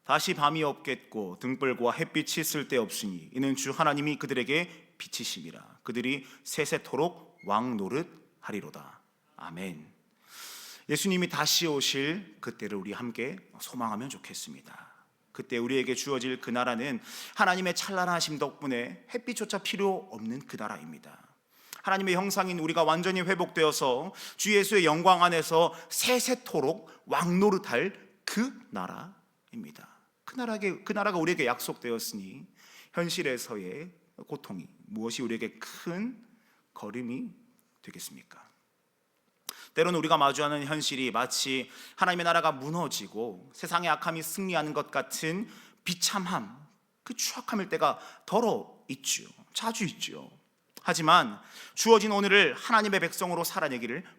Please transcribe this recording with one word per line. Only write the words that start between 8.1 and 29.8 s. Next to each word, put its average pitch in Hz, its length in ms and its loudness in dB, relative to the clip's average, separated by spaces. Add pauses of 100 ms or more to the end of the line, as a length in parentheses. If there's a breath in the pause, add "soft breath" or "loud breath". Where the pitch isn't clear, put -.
아멘. 82 540 -10 (960 loud breath)
예수님이 180 400 2
다시 151 360 2
오실 147 720 0
그때를 104 380 -8
우리 98 160 -6
함께 120 440 -6 (220)
소망하면 117 500 -6
좋겠습니다. - 840 -14 (380)
그때 123 260 -6
우리에게 123 380 0
주어질 127 460 -4
그 120 100 -6
나라는 123 500 0 (340 loud breath)
하나님의 185 400 2
찬란하심 175 600 -2
덕분에 135 760 -4
햇빛조차 220 460 -4
필요 196 520 0
없는 117 340 -8
그 - 120 -14
나라입니다. 78 600 -10 (640 loud breath)
하나님의 190 340 2
형상인 185 440 0
우리가 160 240 2
완전히 180 380 2
회복되어서 165 920 2 (240 loud breath)
주 208 180 2
예수의 202 300 6
영광 175 380 8
안에서 165 500 6 (160 loud breath)
세세토록 233 1000 0 (180 loud breath)
왕노릇할 175 920 2 (240)
그 247 300 -2 (160)
나라입니다. - 1200 -12 (340)